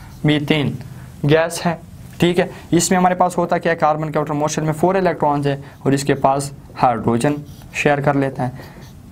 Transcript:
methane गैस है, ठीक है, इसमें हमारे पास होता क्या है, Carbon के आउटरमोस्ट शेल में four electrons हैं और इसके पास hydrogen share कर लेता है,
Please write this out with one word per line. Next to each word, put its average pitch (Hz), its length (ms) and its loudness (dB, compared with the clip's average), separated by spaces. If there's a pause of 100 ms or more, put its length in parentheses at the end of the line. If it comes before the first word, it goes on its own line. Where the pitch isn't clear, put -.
(260)
methane 147 500 0 (480)
गैस 160 400 2
है, 170 80 0 (480)
ठीक 175 180 2
है, 175 100 2 (240)
इसमें 170 260 4
हमारे 180 160 4
पास 180 240 0
होता 175 200 2
क्या 170 140 0
है, 165 60 -2
Carbon 156 300 2
के 151 100 -2
आउटरमोस्ट 151 380 -2
शेल 156 80 -2
में 156 80 0
four 180 240 2
electrons 147 500 0
हैं 139 280 -4 (120)
और 135 80 4
इसके 139 200 2
पास 139 360 2 (260)
hydrogen 120 580 2 (400)
share 143 260 0
कर 143 160 2
लेता 139 260 -2
है, 123 100 -4 (600)